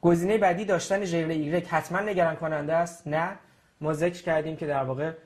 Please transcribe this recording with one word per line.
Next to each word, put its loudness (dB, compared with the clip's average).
گزینه 4
بعدی 4
داشتن 0
ژن 0
ایگرگ 0
حتماً 0
نگران 2
کننده -4
است؟ -2
نه، -2
ما 0
ذکر -2
کردیم 0
که -6
در 0
واقع -4